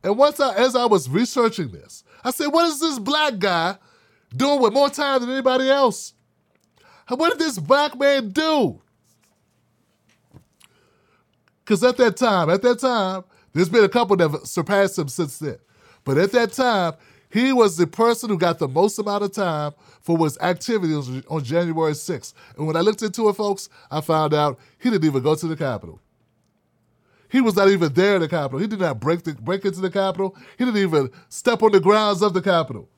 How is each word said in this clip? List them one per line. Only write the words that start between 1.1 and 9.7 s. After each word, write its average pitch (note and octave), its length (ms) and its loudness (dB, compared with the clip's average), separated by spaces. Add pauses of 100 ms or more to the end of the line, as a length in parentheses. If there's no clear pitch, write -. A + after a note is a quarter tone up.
this, - 320 -20 (180)
I B3+ 80 -4
said, D4 180 -4
"What E4 180 2
is D4 140 -4
this D4+ 180 -4
black C#4 400 -2
guy F3+ 380 -2 (600)
doing C#4 240 0
with A3 120 4
more C#4 180 2
time C#4 300 -2
than A#3+ 100 -6
anybody C4 380 0
else? C4+ 440 0 (960)
What D#4+ 220 0
did - 80 -4
this D4+ 200 -4
black C#4 400 2
man C4+ 320 2
do?" C#4+ 500 0 (2750)